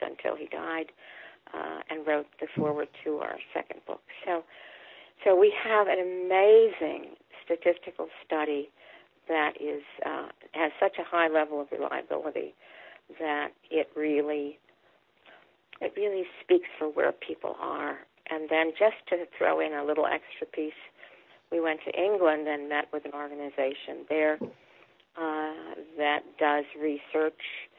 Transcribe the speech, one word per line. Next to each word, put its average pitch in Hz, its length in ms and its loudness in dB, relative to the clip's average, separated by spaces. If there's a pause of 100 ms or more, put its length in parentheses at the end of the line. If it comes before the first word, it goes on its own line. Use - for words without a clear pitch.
until - 340 -4
he - 120 -12
died, 160 440 -8 (640)
uh, 160 260 -8 (100)
and 156 160 -8
wrote 151 220 0 (120)
the 156 160 -4
foreword 147 340 -2 (140)
to 151 140 -2
our - 200 -6 (160)
second - 320 -8
book. - 160 -10 (240)
So, 170 180 -2 (800)
so 190 120 8
we 202 180 8 (100)
have 214 240 4
an 185 120 2
amazing 185 1160 6 (280)
statistical 170 640 -2 (180)
study 151 440 -2 (580)
that 156 320 0
is, 147 240 -6 (220)
uh, 147 240 -6 (240)
has 156 260 0
such 196 180 2
a 175 60 -6
high 170 240 2
level 151 340 2
of 143 100 -8
reliability 147 800 -6 (640)
that 147 300 -2 (200)
it 160 260 0
really, 147 640 0 (1200)
it - 140 -4
really 196 300 -2 (160)
speaks 175 260 6 (100)
for 156 100 -4
where 147 240 2
people - 480 -8
are. 143 380 -6 (320)
And 156 200 -6
then 160 280 2
just 214 200 4 (120)
to 175 160 0 (120)
throw 165 220 2
in 156 140 -2
a 143 100 -4
little 151 220 2
extra - 400 -4
piece, 156 280 -6 (800)
we 170 80 0
went 160 260 0
to - 140 -6
England 170 480 4
and 143 220 -4
met 147 240 0
with 147 120 -6
an 143 80 -10
organization 143 920 -6
there, 156 300 2 (800)
uh, 156 560 -6 (240)
that 147 240 0 (160)
does 147 280 2 (140)
research 156 640 -2 (380)